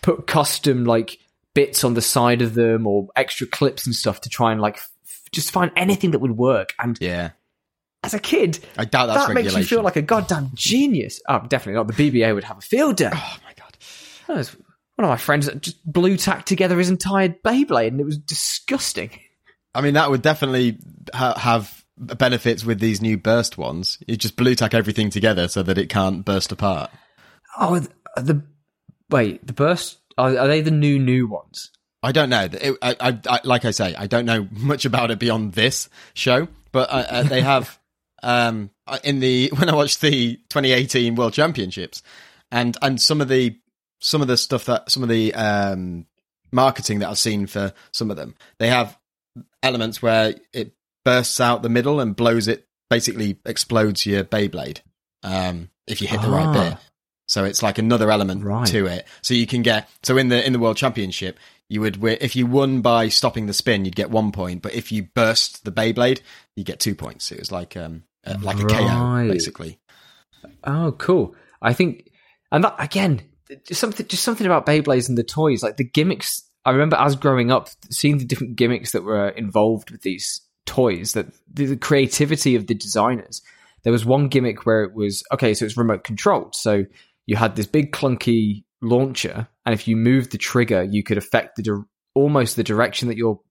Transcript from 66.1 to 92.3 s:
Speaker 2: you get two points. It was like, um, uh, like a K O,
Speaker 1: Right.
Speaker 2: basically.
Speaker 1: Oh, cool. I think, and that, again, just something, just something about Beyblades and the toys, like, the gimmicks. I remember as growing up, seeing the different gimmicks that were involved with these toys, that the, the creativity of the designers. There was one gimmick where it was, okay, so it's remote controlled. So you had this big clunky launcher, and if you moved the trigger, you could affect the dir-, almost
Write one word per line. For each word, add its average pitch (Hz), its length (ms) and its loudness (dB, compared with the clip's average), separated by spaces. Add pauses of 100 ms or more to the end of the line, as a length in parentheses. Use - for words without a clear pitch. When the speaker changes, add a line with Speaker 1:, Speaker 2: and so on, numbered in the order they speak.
Speaker 2:
you 101 80 -10
get - 160 -10
two 104 160 -2
points. - 380 -12
It - 60 -16
was - 120 -12
like, 87 240 -10
um, 82 280 -12 (220)
uh, 101 160 -6
like 101 200 -2
a 104 40 0
K 107 140 4
O, 117 80 4
Speaker 1:
Right. 120 420 2
Speaker 2:
basically. 85 480 -4 (840)
Speaker 1:
Oh, 151 340 -2
cool. 165 380 0 (260)
I 120 120 2
think, 165 360 0 (420)
and 160 120 4
that, - 160 0
again, 151 420 0 (440)
just 170 160 -6
something, 214 260 -4
just 190 160 -4
something 226 240 -2
about 170 180 4
Beyblades 143 440 2
and 120 80 0
the 117 60 0
toys, 147 400 0
like, 110 140 -2
the 135 60 0
gimmicks. - 600 -2 (200)
I 127 80 4
remember 147 260 4
as 143 200 4
growing 127 340 4
up, - 180 2 (200)
seeing - 300 2
the 127 60 -6
different 120 300 -6
gimmicks 117 360 0
that 92 120 -2
were 101 260 0
involved 107 640 0
with 113 100 -20
these - 400 -6 (240)
toys, 107 480 0
that 104 140 -4 (260)
the, 143 120 -2
the 135 120 -4
creativity 143 800 0
of 107 120 0
the 120 60 -2
designers. 107 680 -4 (420)
There 117 100 2
was 113 120 0
one 139 240 4
gimmick 123 360 0
where 110 180 4
it 98 100 -6
was, 101 300 -4 (100)
okay, 120 200 2
so 110 120 -2
it's 113 120 -6
remote 110 260 0
controlled. 110 520 0
So 101 300 0 (400)
you 104 120 0
had 110 180 2
this 107 120 -2
big 151 260 0
clunky 113 720 0 (180)
launcher, 120 680 -2 (180)
and 117 80 0
if 107 140 -4
you 113 80 2
moved 120 360 2
the 104 60 -8
trigger, 113 460 0
you 101 200 -2
could 104 140 0
affect - 380 -2
the 110 80 -8
dir-, 104 220 -4 (300)
almost 139 420 2